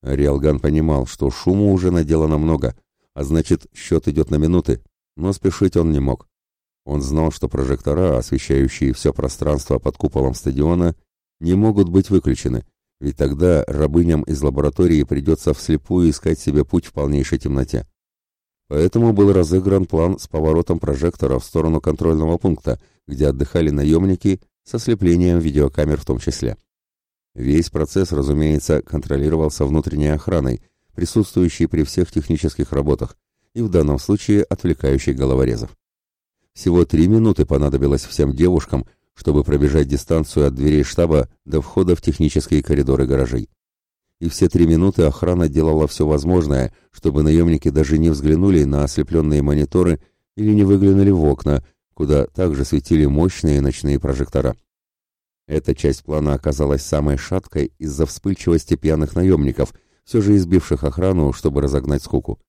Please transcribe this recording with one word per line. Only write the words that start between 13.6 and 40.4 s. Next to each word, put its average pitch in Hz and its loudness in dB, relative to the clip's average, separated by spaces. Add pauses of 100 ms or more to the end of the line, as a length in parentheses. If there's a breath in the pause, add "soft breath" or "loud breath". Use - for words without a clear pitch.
рабыням 78 0
из 73 -4
лаборатории 73 2
придётся 71 -2
вслепую 82 0
искать 80 -2
себе 71 0
путь - -2
в - -20
полнейшей 71 -2
темноте. 67 -4 (800)
Поэтому 101 2
был 101 6
разыгран 92 2
план 82 0
с - -18
поворотом 78 0
прожектора 69 -2
в - -10
сторону 80 -2
контрольного 80 0
пункта, - -2 (280)
где 71 -2
отдыхали 71 0
наёмники, 85 2 (240)
с - -12
ослеплением 87 2
видеокамер 73 0
в - -14
том 62 -4
числе. - -6 (760)
Весь 71 0
процесс, 82 -2
разумеется, 73 0
контролировался 76 -2
внутренней 73 -2
охраной, 76 -2 (320)
присутствующей 90 -2
при 82 -2
всех - -4
технических 76 -4
работах, 69 -2 (360)
и 117 -6
в 110 -4
данном 76 2
случае 104 0
отвлекающей 69 -2
головорезов. 65 -2 (800)
Всего 87 2
три 85 2
минуты 107 2
понадобилось 69 0
всем 69 -2
девушкам, 76 0 (280)
чтобы 73 0
пробежать 71 2
дистанцию 73 -2